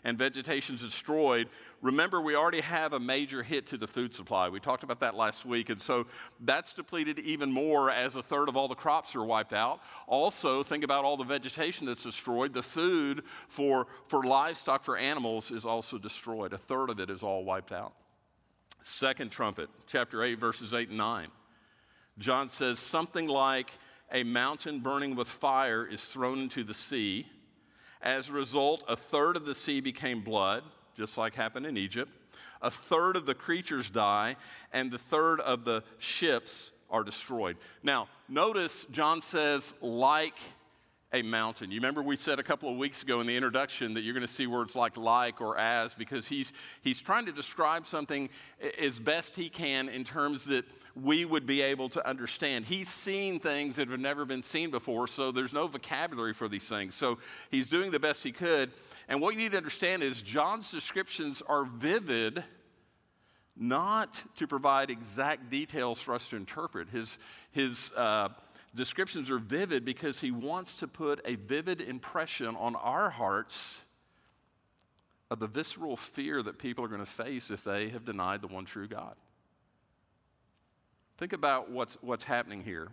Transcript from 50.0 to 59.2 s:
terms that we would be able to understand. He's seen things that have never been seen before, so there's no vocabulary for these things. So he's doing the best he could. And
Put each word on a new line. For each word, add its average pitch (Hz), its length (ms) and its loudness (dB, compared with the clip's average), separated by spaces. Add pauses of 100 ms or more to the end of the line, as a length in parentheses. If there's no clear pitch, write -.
terms 143 400 -2
that 131 200 2 (300)
we 151 320 2
would 156 180 2
be 139 160 2
able 135 300 2
to - 180 -2
understand. 131 560 -2
He's 180 240 -4
seen 196 500 -2
things 147 380 0
that 135 140 0
have 127 100 -4
never 143 240 -2
been 127 180 -4
seen 165 280 -2
before, 120 360 0
so 131 240 0
there's 127 220 -2
no 147 140 0
vocabulary 139 640 -4
for 110 160 -4
these 101 180 -4
things. 101 280 -4
So 123 240 0 (320)
he's 131 180 2
doing 180 220 2
the 151 100 0
best 147 240 0
he 131 80 -4
could. 147 380 2 (360)
And 139 140 0